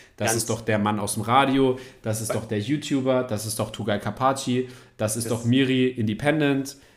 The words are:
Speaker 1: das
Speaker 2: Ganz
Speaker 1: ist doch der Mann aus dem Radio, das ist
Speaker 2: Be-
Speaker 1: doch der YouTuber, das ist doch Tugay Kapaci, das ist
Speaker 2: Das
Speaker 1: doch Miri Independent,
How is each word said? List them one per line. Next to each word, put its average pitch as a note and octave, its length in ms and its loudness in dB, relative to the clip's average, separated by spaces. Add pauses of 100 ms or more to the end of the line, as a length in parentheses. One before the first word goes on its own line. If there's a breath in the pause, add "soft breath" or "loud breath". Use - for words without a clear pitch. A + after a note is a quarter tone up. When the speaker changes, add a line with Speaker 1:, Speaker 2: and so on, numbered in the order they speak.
(160 loud breath)
Speaker 1:
das A2 120 -2
Speaker 2:
Ganz A2+ 80 2
Speaker 1:
ist A2+ 140 -2
doch A2+ 100 -2
der A2 180 0
Mann G#2 220 2
aus G2+ 140 -4
dem G#2+ 100 -4
Radio, C3 520 4 (260 loud breath)
das A2+ 180 -4
ist A2 80 -6
Speaker 2:
Be- B2 60 -2
Speaker 1:
doch G#2+ 100 -4
der A2 160 -2
YouTuber, C3 640 0
das G#2+ 220 -6
ist G#2+ 120 -6
doch G#2+ 140 -4
Tugay G#2 260 -2
Kapaci, B2+ 680 0 (280 loud breath)
das A2 200 0
ist A#2 120 -4
Speaker 2:
Das A#2 80 0
Speaker 1:
doch A#2 80 -4
Miri B2+ 440 4
Independent, C3+ 880 0 (200 soft breath)